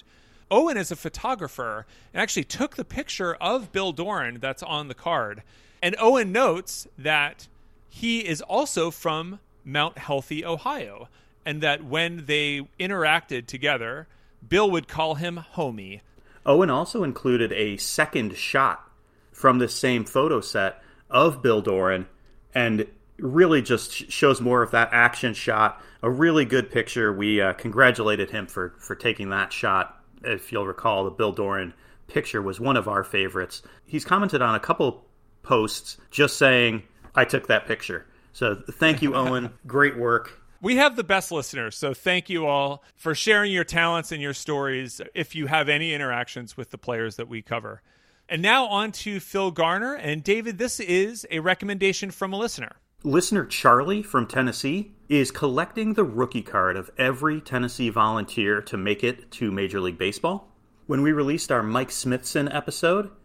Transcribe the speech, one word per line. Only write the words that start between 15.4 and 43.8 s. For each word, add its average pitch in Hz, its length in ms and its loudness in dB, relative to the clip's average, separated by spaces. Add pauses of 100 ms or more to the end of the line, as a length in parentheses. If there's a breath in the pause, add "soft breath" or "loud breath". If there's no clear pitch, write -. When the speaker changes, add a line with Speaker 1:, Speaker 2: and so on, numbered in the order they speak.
Speaker 1:
homie. 107 460 -6 (440 soft breath)
Speaker 2:
Owen 160 240 6
also 165 360 0
included 120 480 0
a 101 240 -2
second 135 600 -2
shot 135 480 0 (480 soft breath)
from 127 280 4
this 117 120 0
same 123 320 0
photo 139 360 2
set 95 420 -4 (260 soft breath)
of 139 340 4
Bill 113 180 6
Doran, 95 480 0 (480 soft breath)
and 113 280 2 (340)
really 151 440 4
just 117 300 0
sh-, - 160 -8
shows 135 320 4
more 120 240 4
of - 80 -4
that 117 180 4
action 117 420 2
shot. 107 480 0 (220 loud breath)
A 117 80 0
really 156 340 4
good 120 280 0
picture. 113 400 0
We, 104 280 2
uh, 95 120 2
congratulated 107 800 2
him 101 160 -8
for, 90 320 -8
for - 160 -10
taking 107 320 -4
that 98 240 -4
shot. 95 500 -2 (220)
If 110 260 -6
you'll 101 160 -2
recall, 98 380 0
the 92 80 -4
Bill 104 180 0
Doran 98 420 -4 (360 soft breath)
picture 120 340 -4
was 98 160 -6
one 127 180 0
of 104 120 0
our 98 160 -2
favorites. 95 580 -4 (240 loud breath)
He's 151 180 -6
commented 185 380 2
on 113 140 4
a 104 40 0
couple - 460 0 (380)
posts - 540 0 (120)
just 143 260 2
saying, 120 460 4 (320 soft breath)
"I 127 100 6
took - 220 0
that 110 220 2
picture." 92 380 -6 (260 soft breath)
So 107 240 -2 (160)
thank 156 300 2
you, 135 120 0
Owen. 127 440 0
Speaker 1:
<laughs> - 100 -20
Speaker 2:
Great 135 280 2
work. 117 460 -2 (180)
Speaker 1:
We 247 180 2
have 277 180 4
the 226 80 -2
best 190 260 0
listeners, 131 460 -6
so 139 180 -2
thank 180 340 -2
you 165 200 -2
all 143 340 0 (140 soft breath)
for 160 180 -4
sharing 208 380 2
your 180 100 0
talents 170 480 0